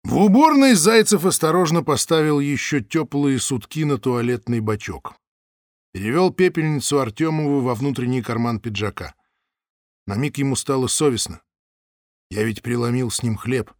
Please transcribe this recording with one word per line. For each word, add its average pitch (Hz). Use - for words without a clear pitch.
В 87
уборной 269
Зайцев 208
осторожно 165
поставил 151
еще 143
теплые 143
сутки 139
на 143
туалетный 120
бачок. 107
Перевел 127
пепельницу 156
Артемова 143
во 123
внутренний 127
карман 117
пиджака. 101
На 98
миг 139
ему 139
стало 131
совестно. 123
Я 107
ведь 113
преломил 120
с -
ним 110
хлеб. 120